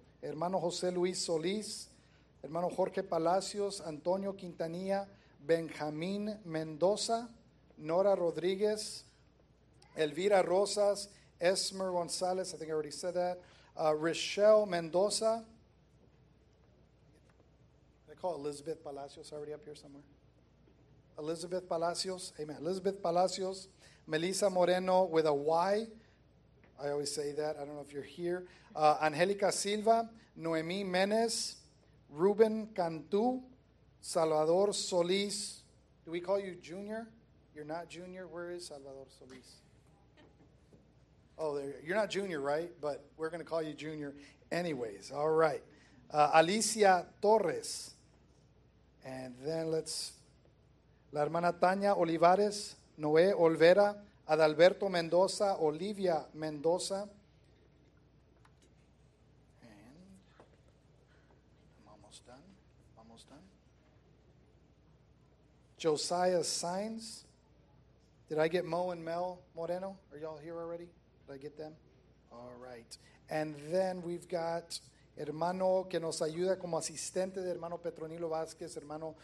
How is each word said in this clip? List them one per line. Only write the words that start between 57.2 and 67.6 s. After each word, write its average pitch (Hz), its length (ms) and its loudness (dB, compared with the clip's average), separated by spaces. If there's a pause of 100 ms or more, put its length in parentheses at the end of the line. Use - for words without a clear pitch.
And 120 100 -20 (2250)
I'm 107 60 -20
almost - 340 -20
done. 127 160 -20 (540)
Almost 113 320 -20
done. 277 100 -20 (2500)
Josiah 175 640 0
Sainz. 214 840 -6 (1040)